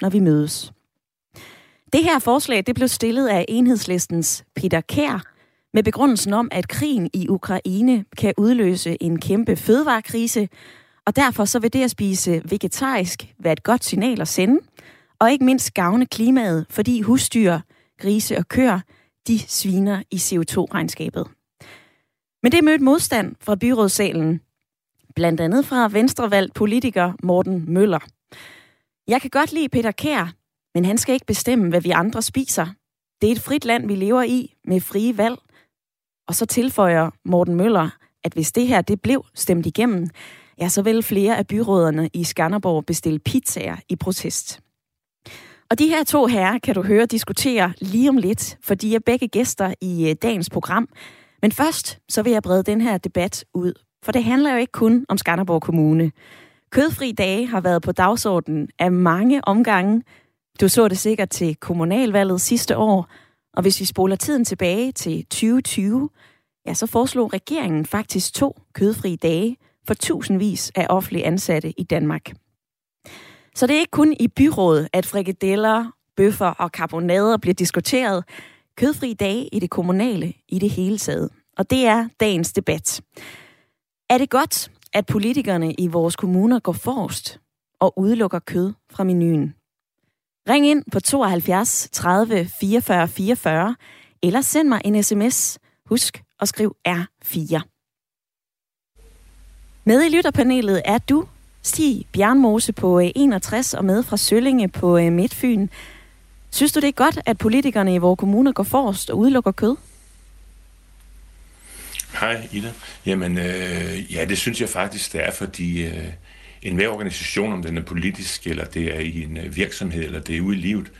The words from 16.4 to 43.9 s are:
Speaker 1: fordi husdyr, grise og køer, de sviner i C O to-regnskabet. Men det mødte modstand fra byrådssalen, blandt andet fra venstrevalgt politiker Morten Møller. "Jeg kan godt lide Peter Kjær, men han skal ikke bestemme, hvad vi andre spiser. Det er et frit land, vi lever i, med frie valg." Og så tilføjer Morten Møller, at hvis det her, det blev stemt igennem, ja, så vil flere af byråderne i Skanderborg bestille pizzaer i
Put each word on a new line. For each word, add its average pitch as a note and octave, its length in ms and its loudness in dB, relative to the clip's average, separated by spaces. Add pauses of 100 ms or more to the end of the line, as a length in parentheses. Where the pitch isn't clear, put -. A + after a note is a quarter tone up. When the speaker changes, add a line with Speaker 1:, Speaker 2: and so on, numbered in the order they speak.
Speaker 1:
fordi A3+ 320 0
husdyr, G#3+ 580 2 (380)
grise G#3 400 -2
og F3 100 -4
køer, B3 320 2 (480)
de A3+ 120 2
sviner G3 720 -2
i F#3+ 60 -6
C F3+ 220 -4
O E3 40 0
to-regnskabet. E3+ 840 -4 (1160)
Men B3 80 6
det E4+ 120 6
mødte D#4 200 4
modstand C4 580 2
fra G#3 140 0
byrådssalen, F#3+ 840 0 (760)
blandt E3 260 0
andet A3+ 240 2
fra B3 220 0
venstrevalgt G#3 680 2
politiker G#3 600 0 (100)
Morten F3+ 500 0
Møller. F#3+ 260 2 (1080)
"Jeg B3 140 2
kan C4+ 80 -10
godt D#4 240 0
lide A3 160 -2
Peter A3+ 220 0
Kjær, G3 420 -4 (400)
men F3 120 2
han G3+ 120 2
skal B3+ 160 0
ikke C4 120 -2
bestemme, A3 440 0
hvad E3+ 120 2
vi F3 80 -2
andre G3 320 0
spiser. A3 460 -4 (540)
Det G#3 60 2
er A3 40 4
et A#3+ 100 -2
frit C#4 240 -4
land, A#3 220 0
vi G3+ 80 -2
lever G#3+ 280 0
i, A#3+ 320 -4 (100)
med F#3 160 0
frie G#3+ 360 -2
valg." A3+ 200 0 (880)
Og E3+ 80 -6
så A3+ 100 -2
tilføjer F#3 640 2 (140)
Morten F3 320 2
Møller, F#3 340 2 (340)
at E3+ 100 -6
hvis D#3 180 -2
det B3 160 0
her, A3 140 4
det G3+ 200 -2
blev B3+ 320 0
stemt E3+ 320 0
igennem, G#3 420 -2 (500)
ja, F3 120 -2
så G3+ 120 0
vil A3 220 2
flere G3+ 340 0
af G3+ 100 -2
byråderne E3+ 680 2
i F3 100 -4
Skanderborg E3+ 600 -2
bestille D#3+ 340 -2
pizzaer - 580 -4 (120)
i F3+ 60 -2